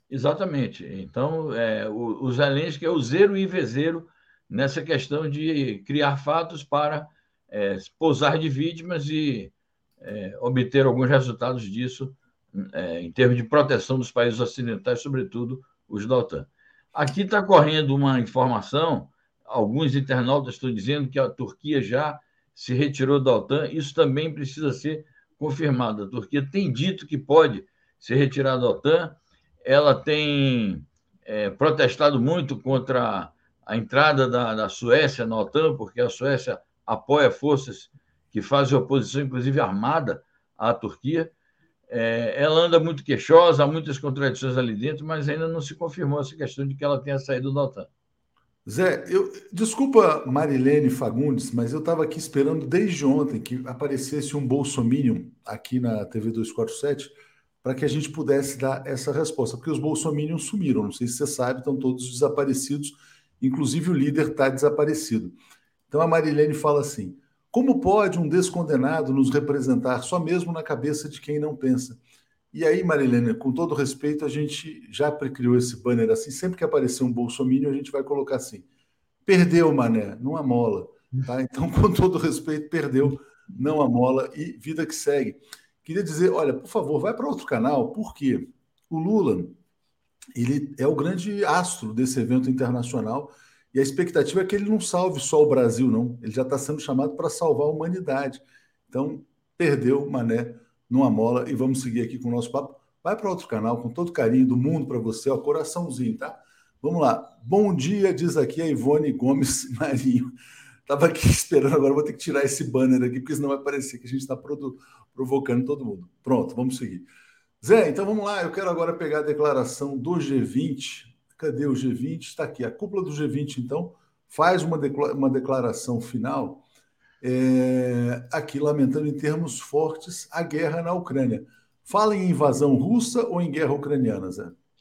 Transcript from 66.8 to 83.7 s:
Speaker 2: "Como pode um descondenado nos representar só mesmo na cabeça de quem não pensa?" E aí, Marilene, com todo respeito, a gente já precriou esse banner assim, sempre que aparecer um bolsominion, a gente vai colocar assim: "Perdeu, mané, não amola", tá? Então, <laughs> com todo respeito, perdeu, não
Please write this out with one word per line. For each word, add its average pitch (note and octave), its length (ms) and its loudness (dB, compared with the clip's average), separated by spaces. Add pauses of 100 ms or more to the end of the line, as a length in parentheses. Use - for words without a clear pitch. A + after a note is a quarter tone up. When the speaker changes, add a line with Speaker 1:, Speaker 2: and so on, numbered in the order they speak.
Speaker 2:
"Como C#3 300 2
pode F#3+ 380 4
um D#3 100 0
descondenado D#3 800 2
nos C3+ 180 4
representar C3 760 2
só F3+ 160 -2
mesmo E3+ 340 -2
na D#3+ 100 -6
cabeça D3 460 -4
de - 100 -16
quem D3 200 -4
não D3+ 160 -4
pensa?" B2+ 440 -2 (520)
E E3 140 -2
aí, D#3 180 4
Marilene, A#2+ 520 4
com C3 160 -2
todo B2 240 -2
respeito, D3 500 -2
a C#3+ 40 -2
gente D3 600 -8
já D3 220 -2
precriou B2+ 440 0
esse B2 280 0
banner A#2 260 2
assim, A2+ 220 0
sempre F3+ 260 -6
que - 60 -6
aparecer C3+ 400 0
um B2 80 2
bolsominion, B2+ 580 0
a C3+ 40 0
gente C#3+ 180 -6
vai C#3 120 -2
colocar C#3 340 -2
assim: - 260 -12 (640)
"Perdeu, E3+ 480 6
mané, A2+ 460 0
não C#3 180 -4
amola", A#2+ 500 0 (400)
tá? B2+ 140 -4
Então, E3+ 280 -4
<laughs> - 0 -
com - 220 6
todo F#3 260 4
respeito, D3+ 520 -2
perdeu, C#3 500 2 (300)
não D3 320 0